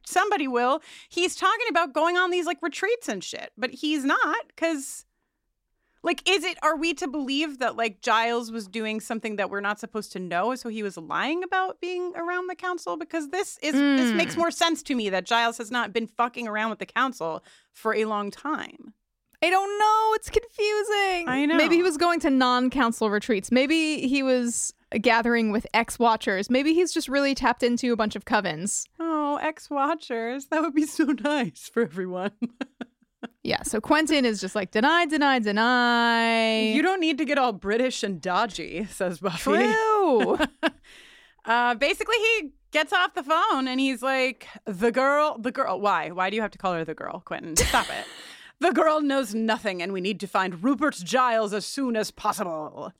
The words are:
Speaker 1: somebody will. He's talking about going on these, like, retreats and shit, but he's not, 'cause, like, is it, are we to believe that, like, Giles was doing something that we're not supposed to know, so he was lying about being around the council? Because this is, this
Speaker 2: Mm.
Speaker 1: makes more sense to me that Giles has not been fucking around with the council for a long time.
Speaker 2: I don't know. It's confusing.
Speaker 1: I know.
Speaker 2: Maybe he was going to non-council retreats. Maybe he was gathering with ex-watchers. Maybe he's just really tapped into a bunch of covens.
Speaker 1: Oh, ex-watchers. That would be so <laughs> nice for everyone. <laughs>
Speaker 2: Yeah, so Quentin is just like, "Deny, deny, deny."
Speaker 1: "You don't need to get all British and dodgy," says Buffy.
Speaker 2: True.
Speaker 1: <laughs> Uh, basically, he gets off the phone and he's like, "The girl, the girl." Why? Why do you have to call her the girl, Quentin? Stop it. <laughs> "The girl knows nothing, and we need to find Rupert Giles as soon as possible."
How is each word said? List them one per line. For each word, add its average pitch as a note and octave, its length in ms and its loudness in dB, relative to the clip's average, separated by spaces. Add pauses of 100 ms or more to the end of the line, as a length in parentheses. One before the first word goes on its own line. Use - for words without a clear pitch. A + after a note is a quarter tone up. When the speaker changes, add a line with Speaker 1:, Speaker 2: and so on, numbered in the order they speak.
Speaker 1:
somebody F#4 440 0
will. B3 340 0 (260)
He's F4 280 -2
talking A4+ 340 0
about D#4 240 0
going E4+ 240 2
on F#4 140 2
these, F4+ 140 0
like, F4 140 -4
retreats F#4+ 480 -4
and G3+ 140 -6
shit, - 340 -12
but A#3 140 -6
he's D4+ 340 -2
not, G#4+ 520 -2
'cause, D#4 500 -4 (960)
like, - 260 -2
is F4+ 160 2
it, F4 180 -4
are D#4 140 2
we E4 160 0
to D#4 160 -4
believe C#4 520 -4
that, A#3 160 -2
like, A3+ 260 -4
Giles A#3 500 0
was A3 160 -8
doing A3 320 -4
something A3 360 -6
that G3 120 -2
we're G3+ 140 -6
not G#3 180 -2
supposed G#3+ 320 -8
to G3+ 80 -8
know, F#3 340 -2
so B3 140 -10
he A3 140 -6
was G3 160 -6
lying G3 440 -4
about F#4+ 380 -2
being F4+ 340 -6
around F4 320 -6
the F4+ 80 -8
council? F4+ 440 -6
Because D#4+ 320 -8
this F#4 320 -4
is, D4+ 100 -2
this C4+ 400 4
Speaker 2:
Mm. - 40 0
Speaker 1:
makes - 200 -2
more E4+ 140 2
sense E4 320 0
to C#4+ 120 -4
me A3 140 -2
that F#3 160 -2
Giles A#3 320 2
has G#3+ 140 -10
not A3+ 240 -2
been A3+ 120 -2
fucking A#3+ 400 -4
around G#3+ 220 -2
with G#3+ 100 -6
the F#3+ 60 -6
council A3 580 -4 (300)
for A3 220 -2
a A3 100 2
long G#3 260 -4
time. - 600 -8 (500)
Speaker 2:
I E4 60 4
don't G4 300 2
know. A4 340 4
It's G#4+ 160 -2
confusing. G#4 1000 0
Speaker 1:
I C4+ 200 0
know. D#4 100 2
Speaker 2:
Maybe D#4+ 200 4
he F4 60 4
was F4+ 140 2
going E4+ 240 2
to E4 80 0
non-council B3 800 2
retreats. G#3 420 -2
Maybe D4 560 2
he C4+ 160 0
was B3 520 0 (260)
gathering A3+ 520 4
with A3+ 200 -2
ex-watchers. A3 800 2
Maybe C#4+ 240 4
he's F4 180 2
just D#4 160 -2
really C#4 260 2
tapped A#3+ 280 0
into A#3+ 320 2
a - 20 -2
bunch G#3 180 0
of G3+ 120 -10
covens. G3 580 -2 (160)
Speaker 1:
Oh, D4+ 360 0
ex-watchers. C#4 1120 -4
That D#4+ 120 0
would D#4 140 0
be D4+ 100 4
so D#4+ 200 0
<laughs> B3+ 200 0
nice C#4+ 480 -2
for A#3 100 2
everyone. F3+ 580 -4
<laughs> - 20 -10 (1000)
Speaker 2:
Yeah, - 200 0
so - 180 -2
Quentin D4 460 4
is G#3+ 140 0
just F#3+ 140 -6
like, G3 160 -4
"Deny, D#4 360 4
deny, C#4+ 320 2
deny." A3+ 1200 4
Speaker 1:
"You A3 200 2
don't F#4+ 180 2
need D#4+ 180 2
to D#4 80 2
get C#4+ 120 0
all B3 140 4
British A3+ 500 0
and G3 180 -4
dodgy," F#3+ 720 -2
says F3+ 300 -4
Buffy. F3+ 300 -2
Speaker 2:
True. G4 920 4
Speaker 1:
<laughs> - 1040 -8
Uh, A#3+ 280 2
basically, F#4+ 420 0
he G#4+ 360 0 (180)
gets D4+ 220 0
off F#4+ 200 2
the F4 100 -6
phone D#4 460 2
and B3+ 120 -2
he's C4 220 0
like, C4 440 0 (200)
"The G#3+ 240 0
girl, C#4+ 480 2
the A3+ 140 -4
girl." F#3 280 -2
Why? E3+ 300 0
Why F#3 200 -2
do G#3 60 -4
you A3+ 60 -2
have G3+ 100 -4
to - 60 -20
call F#3 140 -2
her E3 140 -4
the D#3 80 -6
girl, - 320 -10
Quentin? D#3+ 300 -8
Stop - 340 2
it. - 160 -8 (140)
<laughs> - 120 -20 (260)
"The E4 120 4
girl D#4 280 4
knows C4+ 340 0
nothing, A3 480 -2
and F#3+ 100 -4
we F#3+ 80 -4
need F#3+ 200 -4
to G3+ 60 -8
find F3+ 360 -2
Rupert C4+ 340 0
Giles A3 560 2
as G#3 140 -4
soon B3+ 300 -4
as G#3+ 140 -2
possible." D#3+ 880 -6